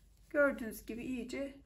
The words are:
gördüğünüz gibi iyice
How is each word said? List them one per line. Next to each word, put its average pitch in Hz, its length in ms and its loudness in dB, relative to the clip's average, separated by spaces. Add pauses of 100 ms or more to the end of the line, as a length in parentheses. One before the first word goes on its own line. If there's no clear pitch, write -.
(300)
gördüğünüz 262 560 2
gibi 226 180 -6
iyice 262 640 -4